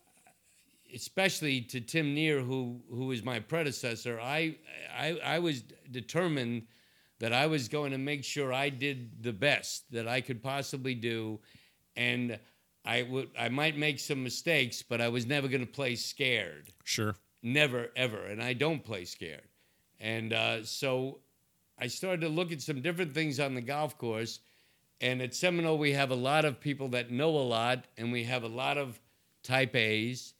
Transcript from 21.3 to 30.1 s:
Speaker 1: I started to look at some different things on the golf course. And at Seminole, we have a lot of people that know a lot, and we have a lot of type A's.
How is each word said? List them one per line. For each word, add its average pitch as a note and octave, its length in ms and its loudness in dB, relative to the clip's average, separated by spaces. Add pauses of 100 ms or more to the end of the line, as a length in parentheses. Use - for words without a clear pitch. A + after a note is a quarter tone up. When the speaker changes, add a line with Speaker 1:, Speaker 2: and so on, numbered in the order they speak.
Speaker 1:
I B2 80 -2
started F3+ 360 -2
to E3 60 0
look E3 240 0
at D3 100 -8
some D3 200 -4
different E3+ 300 -2
things D3+ 260 0
on C#3 160 0
the B2 60 -2
golf C#3+ 380 -2
course. A2+ 420 -2 (640)
And B2+ 200 2
at B2 120 -4
Seminole, E3+ 440 4
we D3 140 4
have C#3 180 4
a C3 60 4
lot C#3 280 4
of C#3+ 160 0
people C#3 280 -2
that A#2+ 220 -2
know C#3 200 4
a D3+ 100 4
lot, B2 440 2 (120)
and A#2 160 -2
we A#2+ 120 0
have B2 200 0
a A2+ 40 -6
lot C3 280 0
of C3 220 -4 (440)
type C3 320 2
A's. A2+ 640 2